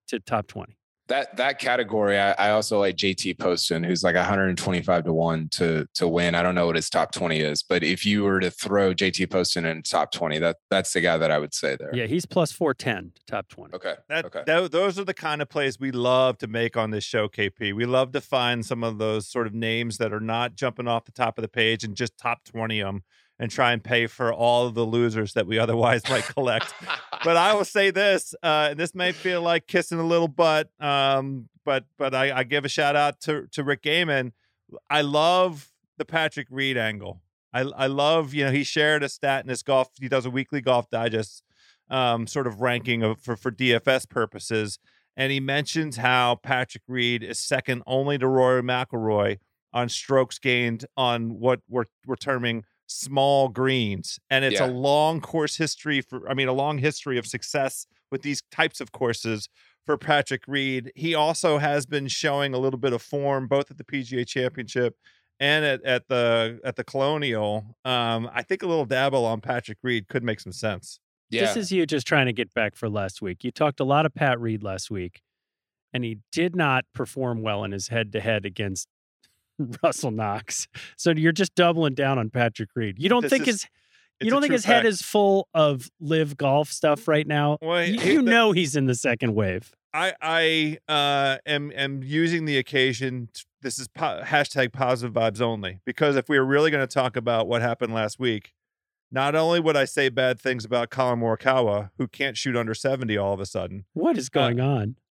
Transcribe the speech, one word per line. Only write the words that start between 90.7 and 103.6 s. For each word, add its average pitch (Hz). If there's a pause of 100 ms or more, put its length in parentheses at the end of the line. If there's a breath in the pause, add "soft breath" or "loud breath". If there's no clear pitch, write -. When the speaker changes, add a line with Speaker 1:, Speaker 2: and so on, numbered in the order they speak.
Speaker 3:
uh, 143
am, 147
am 139
using 160
the 147
occasion. 127
T-, - (180)
this 127
is 127
po-, 110
hashtag 139
positive 123
vibes 113
only, 104
because 143
if 127
we 147
were 135
really 143
gonna 139
talk 127
about 113
what 117
happened 117
last 110
week, 117 (580)
not 135
only 165
would 156
I 135
say 135
bad 127
things 123
about 120
Collin 123
Morikawa, 113
who 123
can't 139
shoot 127
under 113
seventy 127
all 101
of 98
a 98
sudden. 95